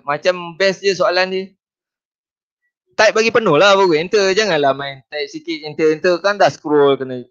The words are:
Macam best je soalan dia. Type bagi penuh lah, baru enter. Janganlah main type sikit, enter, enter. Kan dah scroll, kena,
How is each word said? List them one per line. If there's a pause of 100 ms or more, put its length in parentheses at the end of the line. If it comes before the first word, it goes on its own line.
Macam
best
je
soalan
dia. (1500)
Type
bagi
penuh
lah,
baru
enter.
Janganlah
main
type
sikit,
enter,
enter.
Kan
dah
scroll,
kena,